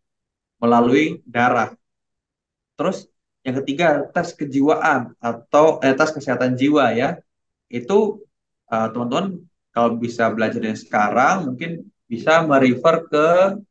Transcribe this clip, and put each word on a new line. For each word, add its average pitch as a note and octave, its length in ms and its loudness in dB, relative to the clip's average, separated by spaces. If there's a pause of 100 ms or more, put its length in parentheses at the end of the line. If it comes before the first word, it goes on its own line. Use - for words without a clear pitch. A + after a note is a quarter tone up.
(640)
melalui B2 640 2
darah. A#2+ 460 -2 (1040)
Terus F#3 300 -4 (400)
yang C3 160 -4
ketiga, D3 400 0 (100)
tes E3+ 220 -4
kejiwaan C#3 880 0
atau, D3 580 2
eh, C3+ 140 2
tes D3+ 160 0
kesehatan B2+ 480 -2
jiwa, C#3 340 2
ya. C#3 240 -2 (540)
Itu, G3+ 560 -2 (420)
eh, A2+ 240 -2
teman-teman D#3 480 -6 (320)
kalau A#2 240 0
bisa A#2 320 -2
belajar A2 320 -4
dari A2 160 -6
sekarang, B2 720 0
mungkin E3 400 -10 (160)
bisa D#3+ 400 0
merefer C#3+ 640 2
ke, D3+ 200 2 (420)